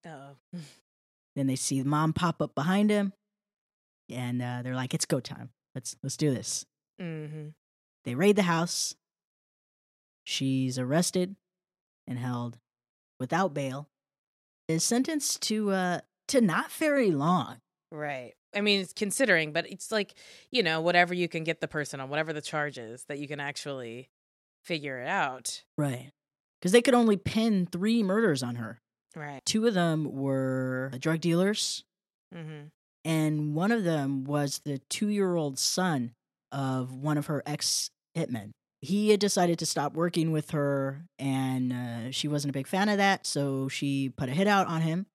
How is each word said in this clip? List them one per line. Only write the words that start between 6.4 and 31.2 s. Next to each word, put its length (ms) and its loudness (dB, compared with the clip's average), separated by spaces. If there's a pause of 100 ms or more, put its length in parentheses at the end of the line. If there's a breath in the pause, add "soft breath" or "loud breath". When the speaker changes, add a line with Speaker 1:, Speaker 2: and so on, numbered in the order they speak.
Speaker 1:
Mm-hmm. 500 -10 (540)
Speaker 2:
They 120 -4
raid 180 8
the 80 4
house. 540 0 (1300)
She's 540 0
arrested 580 0 (720)
and 120 -6
held 400 -6 (600)
without 360 0
bail. 340 -6 (800)
Is 180 2
sentenced 580 0
to, 280 0
uh, 300 0 (280)
to 140 6
not 300 2
very 380 4
long. 480 2 (320)
Speaker 1:
Right. 440 -8 (200)
I 60 -2
mean, 200 4
it's 120 -8
considering, 600 2
but 180 -2
it's 200 -12
like, 240 -2 (360 loud breath)
you 120 2
know, 200 2
whatever 320 4
you 140 0
can 160 -4
get 180 -2
the 60 -4
person 320 -6
on, 100 -8
whatever 240 -2
the 80 -6
charge 340 -4
is, 280 -12
that 140 -8
you 100 -8
can 120 -8
actually 720 -8 (540)
figure 360 -6
it 80 -6
out. 540 -4 (160)
Speaker 2:
Right. 320 -4 (500)
'Cause 120 0
they 100 10
could 120 6
only 220 6
pin 500 2
three 360 0
murders 400 2
on 140 -4
her. 240 -10 (360)
Speaker 1:
Right. 300 -12
Speaker 2:
Two 200 2
of 80 4
them 300 2
were 960 -2
drug 220 0